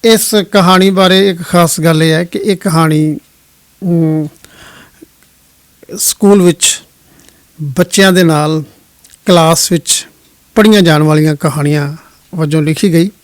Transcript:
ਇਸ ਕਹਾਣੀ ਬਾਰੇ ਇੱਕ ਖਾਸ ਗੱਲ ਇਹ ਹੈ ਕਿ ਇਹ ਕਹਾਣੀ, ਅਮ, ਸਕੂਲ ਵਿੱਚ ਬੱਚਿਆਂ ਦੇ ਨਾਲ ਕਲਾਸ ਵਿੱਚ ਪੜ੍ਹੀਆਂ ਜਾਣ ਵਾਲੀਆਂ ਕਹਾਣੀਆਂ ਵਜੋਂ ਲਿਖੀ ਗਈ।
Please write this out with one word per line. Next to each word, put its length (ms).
ਇਸ 320
ਕਹਾਣੀ 540
ਬਾਰੇ 400
ਇੱਕ 140
ਖਾਸ 380
ਗੱਲ 220
ਇਹ 100
ਹੈ 100
ਕਿ 160
ਇਹ 180
ਕਹਾਣੀ, 600
ਅਮ, 440
ਸਕੂਲ 440
ਵਿੱਚ 400
ਬੱਚਿਆਂ 500
ਦੇ 120
ਨਾਲ 400
ਕਲਾਸ 460
ਵਿੱਚ 360
ਪੜ੍ਹੀਆਂ 260
ਜਾਣ 220
ਵਾਲੀਆਂ 320
ਕਹਾਣੀਆਂ 580
ਵਜੋਂ 260
ਲਿਖੀ 320
ਗਈ। 180